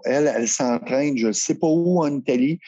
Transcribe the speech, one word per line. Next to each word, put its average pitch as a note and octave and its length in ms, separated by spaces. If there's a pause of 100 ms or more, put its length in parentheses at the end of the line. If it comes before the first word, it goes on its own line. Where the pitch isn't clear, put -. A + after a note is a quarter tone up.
elle, C#3 320
elle A2+ 120
s'entraîne, B2+ 720
je A2+ 140
sais C#3+ 240
pas E3 120
où E3+ 360
en C#3+ 140
Italie. C3 500